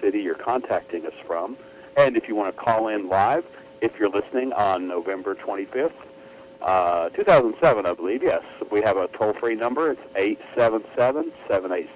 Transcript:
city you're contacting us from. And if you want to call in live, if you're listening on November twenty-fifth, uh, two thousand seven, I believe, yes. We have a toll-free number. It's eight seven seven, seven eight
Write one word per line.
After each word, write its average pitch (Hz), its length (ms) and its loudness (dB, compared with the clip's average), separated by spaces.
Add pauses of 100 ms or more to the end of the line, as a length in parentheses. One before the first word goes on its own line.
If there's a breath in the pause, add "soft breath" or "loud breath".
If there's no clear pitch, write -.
city 104 200 0
you're 87 140 -2
contacting 90 720 -4
us - 80 -8 (120)
from. 85 300 -6 (400 loud breath)
And 139 200 6
if 113 120 0
you 113 60 -4
want 101 200 -2
to - 60 -16
call 113 280 2
in 104 200 -4
live, 104 360 2 (360 loud breath)
if 113 180 -2
you're 101 100 2
listening 127 440 -2
on 92 360 0
November 95 460 -4
twenty-fifth, 107 600 -4 (680 loud breath)
uh, 87 480 2
two - 140 -2
thousand 139 360 6
seven, 113 260 4
I 87 60 0
believe, 95 300 -4
yes. 110 200 2 (280)
We 104 100 2
have 104 160 4
a 92 120 0
toll-free 110 480 -2
number. 127 360 0
It's 120 80 -8 (160)
eight 101 240 0 (140)
seven 113 280 4 (140)
seven, 139 340 2 (160)
seven 95 260 0
eight 85 240 -4